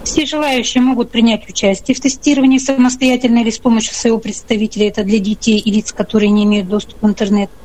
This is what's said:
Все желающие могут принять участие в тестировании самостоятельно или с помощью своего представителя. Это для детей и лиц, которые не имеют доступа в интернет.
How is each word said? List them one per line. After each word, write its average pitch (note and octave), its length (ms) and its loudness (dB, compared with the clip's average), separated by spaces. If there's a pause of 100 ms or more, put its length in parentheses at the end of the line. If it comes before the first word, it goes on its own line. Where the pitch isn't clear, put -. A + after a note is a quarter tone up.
Все - 220 -2
желающие C4 580 -2
могут B3+ 280 0
принять A3+ 380 0
участие G3 460 0
в - 60 -12
тестировании C4+ 560 2
самостоятельно B3+ 800 2
или A#3 100 0
с - 80 -6
помощью A3+ 380 0
своего A3+ 240 0
представителя. G#3 720 -4
Это G#3 160 -4
для G#3 120 0
детей G#3+ 400 0
и G#3+ 140 -2
лиц, G#3 220 -2
которые G#3 360 0
не G#3 140 2
имеют G#3 240 0
доступа G#3 400 -4
в - 20 4
интернет. G3+ 400 0 (160)